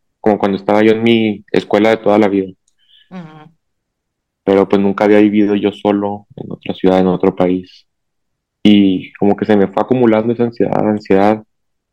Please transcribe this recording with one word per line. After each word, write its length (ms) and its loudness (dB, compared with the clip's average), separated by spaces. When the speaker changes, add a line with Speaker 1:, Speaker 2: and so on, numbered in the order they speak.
Speaker 1:
como 180 0
cuando 200 -2
estaba 260 0
yo 80 4
en 120 -2
mi 480 0
escuela 380 0
de 80 2
toda 200 0
la 100 2
vida. 240 -4
Speaker 2:
Ujú. 420 -20
Speaker 1:
Pero, 240 2
pues, 140 0
nunca 240 -2
había 140 4
vivido 360 2
yo 160 -2
solo 640 -6
en 160 -14
otra 220 -12
ciudad, 260 0
en 80 2
otro 300 0
país. 500 -4
Y 500 2
como 240 -2
que 80 -6
se 100 2
me 120 0
fue 140 -4
acumulando 520 0
esa 100 -4
ansiedad, 420 -4
ansiedad. 580 0